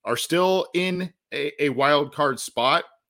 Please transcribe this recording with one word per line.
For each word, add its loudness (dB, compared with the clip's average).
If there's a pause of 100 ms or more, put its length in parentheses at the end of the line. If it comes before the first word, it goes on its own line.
are -2
still 0
in -2 (220)
a, -4
a 2
wild 2
card 0
spot. 0 (240)